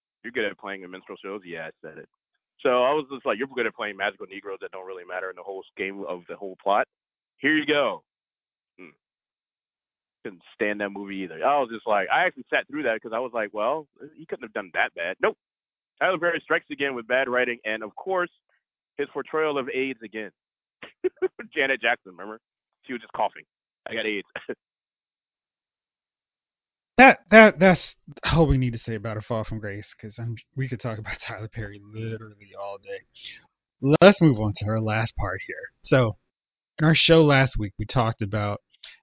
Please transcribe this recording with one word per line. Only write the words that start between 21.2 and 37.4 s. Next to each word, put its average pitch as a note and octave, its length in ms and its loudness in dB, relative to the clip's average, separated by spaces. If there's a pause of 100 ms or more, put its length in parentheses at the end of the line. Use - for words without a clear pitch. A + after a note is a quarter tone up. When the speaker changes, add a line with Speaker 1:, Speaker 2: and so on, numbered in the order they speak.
Speaker 1:
Janet C3+ 280 0
Jackson, A#2 300 -2
remember? G2 280 -14 (460)
She C3 80 -10
was A#2 80 -10
just A2+ 120 -20
coughing. G#2 300 -4 (440)
"I - 60 -10
got A2 120 -4
aids." G#2 220 -4 (200)
<laughs> B2 80 -8 (2500)
Speaker 2:
That, B3+ 200 10 (120)
that, G#3+ 260 12
that's F3+ 240 6 (500)
all D#3+ 140 6
we C#3 140 4
need B2 140 0
to A2 60 -8
say - 140 -8
about G#2+ 240 -6
A A2 40 -6
Fall A2 220 -4
from A2 160 -8
Grace, G#2 280 -10 (120)
'cause G#2 200 -14
I'm, A#2 160 -6 (200)
we C3 140 -4
could A#2+ 100 -6
talk A2 200 -6
about G2+ 220 -10
<laughs> - 60 -12
Tyler G#2+ 200 -10
Perry G#2 360 -12
literally G#2+ 760 -12
all G2+ 180 -8
day. G2 220 -12 (1000)
Let's G3 220 8
move C#3 180 8
on G#2+ 180 0
to - 100 -6
our A2 120 -2
last A2 360 -2
part F#2+ 320 -4
here. - 240 -14 (140)
So, B2 320 4 (600)
in D3+ 60 2
our D#3+ 100 6
show D#3+ 280 8
last C3+ 340 4